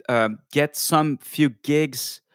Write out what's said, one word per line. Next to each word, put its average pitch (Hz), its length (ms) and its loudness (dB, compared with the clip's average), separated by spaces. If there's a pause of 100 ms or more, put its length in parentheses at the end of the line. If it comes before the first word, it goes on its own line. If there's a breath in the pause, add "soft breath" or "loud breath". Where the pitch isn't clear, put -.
um, 113 300 0 (120)
get 147 260 0
some 156 420 0
few - 320 0
gigs 143 720 -2 (140)